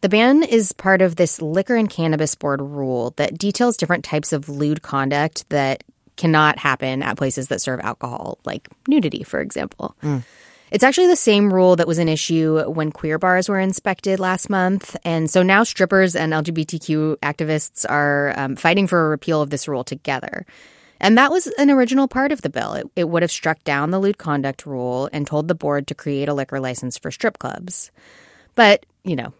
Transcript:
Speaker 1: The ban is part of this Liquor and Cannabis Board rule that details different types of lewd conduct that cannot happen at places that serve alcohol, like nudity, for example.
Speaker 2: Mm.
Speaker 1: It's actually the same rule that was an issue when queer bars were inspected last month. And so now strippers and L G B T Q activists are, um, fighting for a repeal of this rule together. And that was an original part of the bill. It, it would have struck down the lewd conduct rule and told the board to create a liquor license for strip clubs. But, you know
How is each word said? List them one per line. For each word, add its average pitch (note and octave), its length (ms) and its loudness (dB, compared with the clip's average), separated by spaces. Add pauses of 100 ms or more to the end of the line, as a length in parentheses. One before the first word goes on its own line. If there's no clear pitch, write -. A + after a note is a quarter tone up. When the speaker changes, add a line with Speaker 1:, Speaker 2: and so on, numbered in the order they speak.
Speaker 1:
The G3 80 0
ban A#3+ 320 6
is A3+ 320 2
part F#3+ 300 4
of E3+ 140 2
this E3+ 220 2
Liquor F3 360 0
and A3 120 2
Cannabis D#3 460 0
Board C#3+ 280 -4
rule C3+ 560 -4
that D3 200 -2
details A3 400 0
different E3+ 260 0
types - 300 -4
of D3 160 -4
lewd D3 320 -2
conduct C#3+ 680 -2
that C#3 340 -2 (340)
cannot D#3 400 4
happen C3 460 -2
at A2 120 -4
places C3 340 -4
that A2 120 -4
serve B2+ 200 -4
alcohol, - 600 -10
like - 240 -10 (200)
nudity, C4 340 0
for - 180 -6
example. - 600 -8
Speaker 2:
Mm. C#3+ 220 -2 (480)
Speaker 1:
It's G#3 140 2
actually F4+ 220 4
the F4 100 6
same G#3 360 4
rule F#3 220 6
that E3+ 120 2
was E3 120 0
an E3+ 80 2
issue D#3 560 0
when D#3 280 -4
queer D#3 280 -4
bars F#3 300 2
were G3 100 0
inspected F#3+ 600 -2
last F#3 300 -2
month. F#3+ 540 0
And D#3+ 260 0
so F#3 140 4
now G3 200 4
strippers F#3+ 520 2
and D#3+ 180 0
L D#3 80 0
G D#3+ 100 -4
B D#3+ 120 -2
T D#3+ 160 -6
Q D#3 420 -2
activists D3+ 680 -4
are, C#3+ 520 0
um, C3+ 160 -4
fighting F#3 320 2
for E3+ 180 2
a D#3 40 0
repeal D#3 320 -2
of C#3+ 80 -2
this D3 180 -6
rule C3 160 -4
together. - 640 -8 (560)
And A3 160 4
that C#4 140 6
was E4+ 160 -2
an C#4+ 220 2
original C4 380 4
part C4+ 240 -2
of D4 100 -4
the - 80 -4
bill. A2+ 240 -6
It, - 220 -8
it E3+ 140 0
would E3+ 140 2
have E3 80 0
struck - 320 -4
down D3 280 0
the F#3+ 80 0
lewd G3 180 0
conduct C#3 480 -4
rule B2+ 460 -4
and D3 160 -4
told D3+ 200 -2
the F3 80 2
board C#3+ 320 -2
to - 80 -8
create C#3+ 340 -4
a D3 40 0
liquor C#3 260 -4
license B2+ 380 -6
for - 140 -10
strip - 280 -4
clubs. - 520 -10 (640)
But, G#3 300 4 (180)
you F3+ 120 -4
know A#2 240 -8